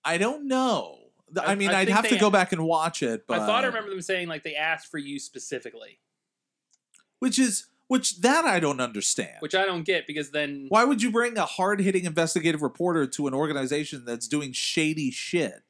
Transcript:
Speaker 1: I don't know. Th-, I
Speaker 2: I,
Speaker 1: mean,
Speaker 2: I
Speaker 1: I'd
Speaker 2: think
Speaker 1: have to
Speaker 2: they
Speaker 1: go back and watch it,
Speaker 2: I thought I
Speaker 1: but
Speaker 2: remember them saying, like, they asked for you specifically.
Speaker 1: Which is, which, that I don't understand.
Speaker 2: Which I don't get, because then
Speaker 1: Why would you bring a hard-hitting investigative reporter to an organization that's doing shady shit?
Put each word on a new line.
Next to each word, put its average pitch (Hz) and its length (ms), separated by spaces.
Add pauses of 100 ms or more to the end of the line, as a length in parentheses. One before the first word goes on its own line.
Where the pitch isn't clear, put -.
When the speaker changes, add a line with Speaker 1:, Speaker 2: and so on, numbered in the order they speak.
Speaker 1:
I 165 140
don't 277 280
know. 208 520 (360)
Th-, 165 120
I 196 60
Speaker 2:
I, - 20
Speaker 1:
mean, 196 160
Speaker 2:
I 190 100
Speaker 1:
I'd 196 60
Speaker 2:
think 196 100
Speaker 1:
have 220 120
to 247 60
Speaker 2:
they 190 60
Speaker 1:
go 208 100
back 190 220
and 160 140
watch 165 360
it, 113 280
Speaker 2:
I 113 80
thought 214 260
I 262 40
Speaker 1:
but - 0
Speaker 2:
remember 214 220
them 190 120
saying, 180 260
like, 156 140
they 156 120
asked 156 360
for 160 80
you 143 200
specifically. 113 840 (1160)
Speaker 1:
Which 254 200
is, 247 280 (220)
which, 254 320
that 285 240
I 190 160
don't 143 200
understand. 107 600
Speaker 2:
Which 156 140
I 190 100
don't 180 200
get, 175 220
because 151 260
then 143 360
Speaker 1:
Why 220 160
would 254 180
you 240 80
bring 233 280
a 160 80
hard-hitting 190 580
investigative 160 580
reporter 165 440
to 143 200
an 131 80
organization 143 720
that's 120 240
doing 147 240
shady 156 580
shit? - 600